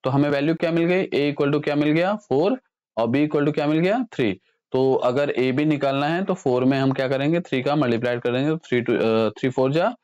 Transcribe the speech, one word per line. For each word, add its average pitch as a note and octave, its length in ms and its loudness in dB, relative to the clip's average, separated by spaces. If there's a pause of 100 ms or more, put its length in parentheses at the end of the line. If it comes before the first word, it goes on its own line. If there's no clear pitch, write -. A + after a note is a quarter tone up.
तो C3 60 0
हमें C#3+ 200 2
वैल्यू C#3+ 240 0
क्या E3 160 -2
मिल E3+ 140 0
गई? F3+ 220 0
a C#3+ 260 0
equal C#3+ 220 0
to D3 100 0
क्या D3 120 -2
मिल D3 140 0
गया? F3 280 2
फ़ोर, F#3+ 420 0 (360)
और A#2 100 0
b C#3 200 2
equal D3 200 0
to D3+ 80 0
क्या D3 120 -2
मिल D#3 120 2
गया? G#3 340 0
थ्री। A2+ 200 0 (400)
तो C3 200 2 (120)
अगर C3+ 280 0
a B2+ 200 0
b D3 120 0
निकालना C#3+ 420 0
है E3+ 180 -2
तो F#3 100 -2
फ़ोर B2+ 300 0
में C3+ 140 2
हम C3+ 140 2
क्या C3 160 -2
करेंगे? C#3+ 320 0
थ्री C3+ 220 -4
का C#3+ 140 0
मल्टीप्लाई A#2+ 420 0
करेंगे, B2+ 320 -2
तो D#3 80 -2
थ्री B2 220 -2
टू, A#2+ 140 -2
अ, A2+ 360 2
थ्री B2+ 200 -2
फ़ोर C3 220 0
जा E3+ 160 2 (160)